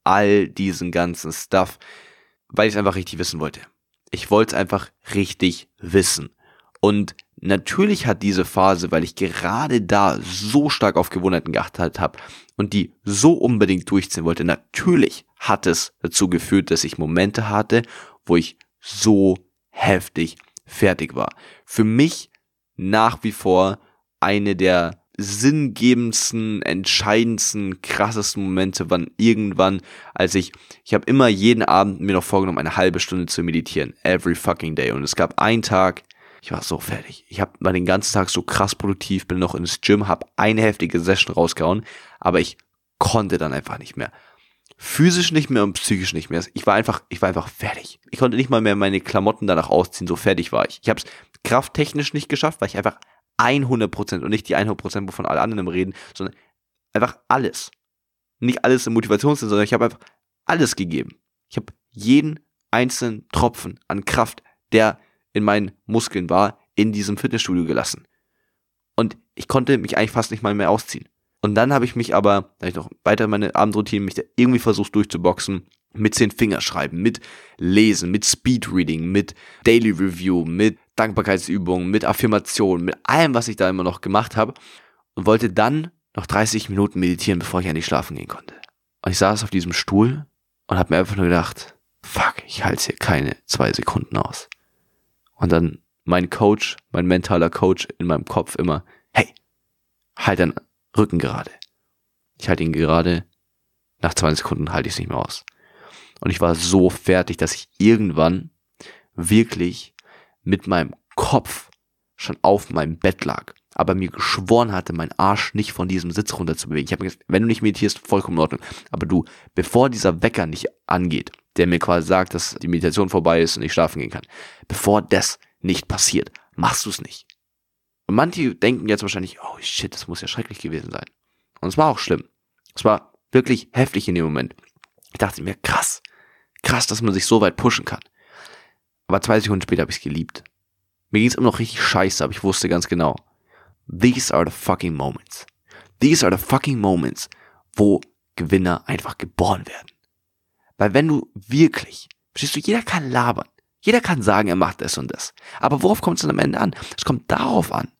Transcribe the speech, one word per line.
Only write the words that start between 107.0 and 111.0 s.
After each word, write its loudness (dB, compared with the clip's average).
dass 0
ich -12
irgendwann 4
wirklich 0
mit -2
meinem 0